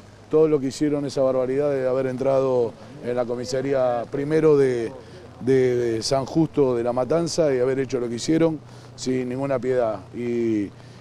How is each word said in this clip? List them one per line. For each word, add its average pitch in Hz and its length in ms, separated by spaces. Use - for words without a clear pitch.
todos 156 200
los 151 100
que 131 80
hicieron 143 380
esa 139 160
barbaridad 131 500
de 131 160
haber 131 200
entrado 131 680
en 123 100
la 123 80
comisaría 123 880
primero 151 460
de, 123 340
de, 127 380
de 117 260
San 135 220
Justo 143 500
de 117 80
La 120 80
Matanza 143 640
y 123 40
haber 131 200
hecho 131 180
lo 120 120
que 117 60
hicieron 160 440
sin 127 320
ninguna 135 280
piedad. 120 440
Y, 117 560